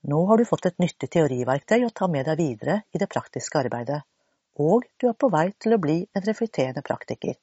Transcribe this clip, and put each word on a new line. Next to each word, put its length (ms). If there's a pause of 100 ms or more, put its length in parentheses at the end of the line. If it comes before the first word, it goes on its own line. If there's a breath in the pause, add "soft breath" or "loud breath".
Nå 120 (100)
har 100
du 80
fått 220
et 100
nyttig 320
teoriverktøy 720
å 80
ta 160
med 220
deg 100
videre 420 (140)
i 60
det 100
praktiske 480
arbeidet, 400 (600)
og 260 (140)
du 100
er 100
på 120
vei 180 (100)
til 160
å 60
bli 200 (140)
en 100
reflekterende 600
praktiker. 580